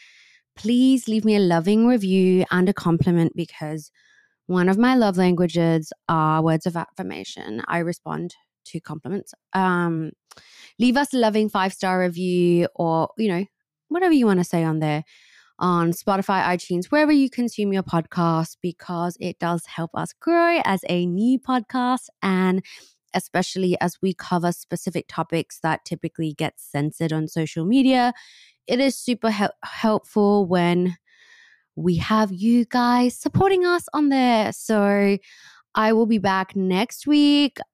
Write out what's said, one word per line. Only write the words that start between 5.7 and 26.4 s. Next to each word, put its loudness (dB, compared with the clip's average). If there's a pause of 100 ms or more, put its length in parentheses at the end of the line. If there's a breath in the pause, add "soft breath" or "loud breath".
are 2
words 0
of -4
affirmation. -10
I -4
respond -8 (340)
to -12
compliments. -12 (200)
Um, -2 (680 loud breath)
leave 2
us -2
a -2
loving 0
five-star -2
review 0
or, -2
you -2
know, -2 (440)
whatever 2
you 4
wanna 4
say -2
on 0
there, -2 (560 soft breath)
on 2
Spotify, -2
iTunes, -4
wherever 2
you 4
consume -4
your -2
podcast, -2
because -6
it -8
does -4
help -10
us -8
grow 0
as -2
a 0
new 0
podcast, -4 (160)
and 0 (500 loud breath)
especially -2
as -4
we -2
cover -2
specific -8
topics -6
that -4
typically -6
get -6